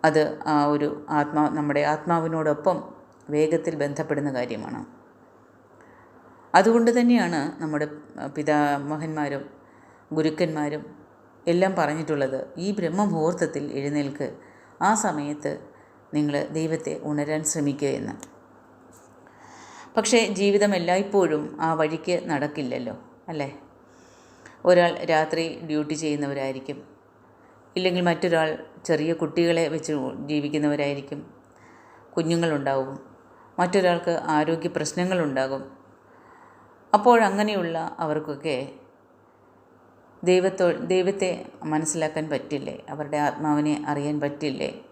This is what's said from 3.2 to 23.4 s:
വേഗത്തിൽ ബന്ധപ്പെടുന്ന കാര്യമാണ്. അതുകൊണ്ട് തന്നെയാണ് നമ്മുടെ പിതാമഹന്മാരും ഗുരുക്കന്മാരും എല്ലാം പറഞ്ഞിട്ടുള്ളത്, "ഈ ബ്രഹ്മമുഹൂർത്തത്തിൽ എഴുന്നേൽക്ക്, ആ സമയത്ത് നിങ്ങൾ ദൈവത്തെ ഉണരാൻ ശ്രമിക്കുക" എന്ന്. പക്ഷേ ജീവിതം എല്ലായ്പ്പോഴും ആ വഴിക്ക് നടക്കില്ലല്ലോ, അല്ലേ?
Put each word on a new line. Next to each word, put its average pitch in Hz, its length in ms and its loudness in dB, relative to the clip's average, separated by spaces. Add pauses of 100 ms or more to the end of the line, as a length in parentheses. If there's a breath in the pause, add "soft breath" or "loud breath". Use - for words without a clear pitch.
വേഗത്തിൽ 156 460 2
ബന്ധപ്പെടുന്ന 143 580 -2
കാര്യമാണ്. 120 480 -6 (1700 loud breath)
അതുകൊണ്ട് 226 460 6
തന്നെയാണ് 175 640 2
നമ്മുടെ 151 260 -2 (480)
പിതാമഹന്മാരും 147 1080 0 (680 loud breath)
ഗുരുക്കന്മാരും 156 720 0 (640)
എല്ലാം 180 280 4
പറഞ്ഞിട്ടുള്ളത്, 147 720 -2 (100)
"ഈ 185 140 -4
ബ്രഹ്മമുഹൂർത്തത്തിൽ 170 1000 -2
എഴുന്നേൽക്ക്, 143 560 -4 (540 loud breath)
ആ 196 120 4
സമയത്ത് 147 580 -2 (640 loud breath)
നിങ്ങൾ 147 340 0
ദൈവത്തെ 160 560 -4
ഉണരാൻ 147 400 -2
ശ്രമിക്കുക" 143 440 -2
എന്ന്. 120 280 -4 (1800 loud breath)
പക്ഷേ 226 280 4
ജീവിതം 202 500 4
എല്ലായ്പ്പോഴും 175 840 2
ആ 160 120 2
വഴിക്ക് 160 520 0
നടക്കില്ലല്ലോ, 135 680 -4 (320)
അല്ലേ? 147 220 -6 (1160 loud breath)